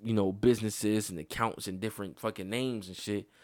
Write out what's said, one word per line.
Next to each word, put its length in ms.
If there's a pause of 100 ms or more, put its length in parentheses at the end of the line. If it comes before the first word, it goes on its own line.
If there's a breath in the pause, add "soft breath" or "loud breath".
you 100
know, 180
businesses 800
and 100
accounts 480
and 120
different 400
fucking 300
names 380
and 80
shit. 320 (160 soft breath)